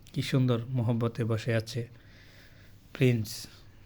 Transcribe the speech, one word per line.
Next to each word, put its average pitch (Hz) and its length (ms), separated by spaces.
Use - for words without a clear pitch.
কি 139 80
সুন্দর 127 380
মহব্বতে 117 540
বসে 113 320
আছে 113 320
প্রিন্স, 120 540